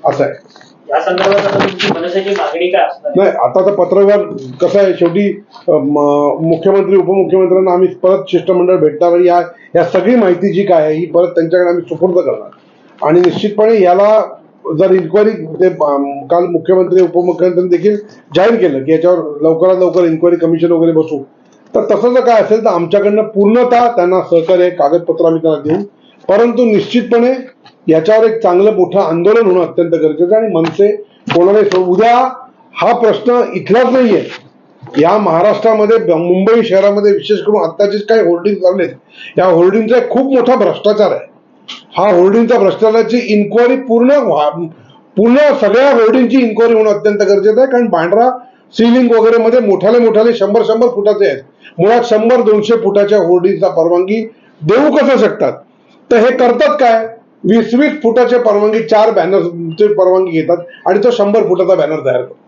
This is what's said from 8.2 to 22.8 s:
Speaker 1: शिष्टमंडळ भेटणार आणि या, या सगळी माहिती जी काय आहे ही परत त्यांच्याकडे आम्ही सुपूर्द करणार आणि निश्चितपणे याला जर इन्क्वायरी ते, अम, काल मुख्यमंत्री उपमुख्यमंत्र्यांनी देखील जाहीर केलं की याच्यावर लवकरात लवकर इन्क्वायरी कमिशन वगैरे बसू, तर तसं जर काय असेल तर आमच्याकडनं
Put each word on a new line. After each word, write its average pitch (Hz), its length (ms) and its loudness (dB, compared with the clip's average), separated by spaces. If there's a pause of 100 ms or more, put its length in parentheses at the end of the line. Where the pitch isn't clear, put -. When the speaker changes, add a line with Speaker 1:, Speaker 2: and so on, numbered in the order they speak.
Speaker 1:
शिष्टमंडळ 180 480 0
भेटणार 156 360 0
आणि 175 140 2
या, 175 140 2 (340)
या 170 100 2
सगळी 190 300 0
माहिती 185 380 0
जी 185 100 -2
काय 170 200 2
आहे 156 120 0
ही 165 120 -4
परत 170 200 0
त्यांच्याकडे 175 420 0
आम्ही 175 140 -2
सुपूर्द 175 360 -2
करणार 113 300 -4 (600)
आणि 170 120 2
निश्चितपणे 208 600 0
याला 202 400 2 (560)
जर 185 120 2
इन्क्वायरी 190 400 0
ते, 165 360 -4
अम, 143 640 -4
काल 175 140 0
मुख्यमंत्री 180 580 0
उपमुख्यमंत्र्यांनी 175 760 0
देखील 208 200 0 (400)
जाहीर 208 180 2
केलं 139 300 -2
की 151 80 0
याच्यावर 160 500 -2
लवकरात 165 340 2
लवकर 180 280 0
इन्क्वायरी 170 320 0
कमिशन 165 360 0
वगैरे 165 200 0
बसू, 156 260 -2 (560)
तर 214 200 0
तसं 247 200 0
जर 254 60 2
काय 233 200 2
असेल 214 200 0
तर 220 100 0
आमच्याकडनं 202 520 0